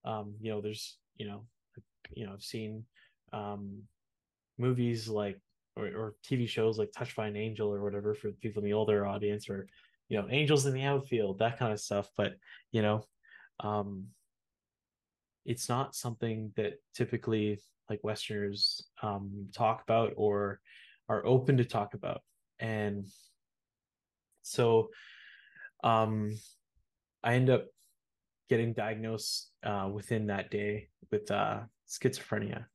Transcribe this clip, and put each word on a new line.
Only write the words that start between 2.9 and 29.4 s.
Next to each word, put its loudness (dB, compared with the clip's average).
um, -8
movies 0
like, -2
or, -4
or -6
T -2
V 0
shows 0
like 0
Touched -8
by -2
an -4
Angel -2
or -2
whatever -2
for -6
people -6
in -2
the 2
older 4
audience, -2
or, -6
you 0
know, -2
Angels 4
in 2
the -2
Outfield, 0
that 2
kind 2
of -4
stuff. -2
But, 0
you 2
know, 4
um, -4
it's -2
not 0
something -4
that -2
typically, 0
like, -4
Westerners, -2
um, -6
talk 2
about 4
or 2
are 0
open 6
to 6
talk -2
about. -6
And -2
so, 6
um, 4
I 4
end 6
up 6
getting 4
diagnosed, -4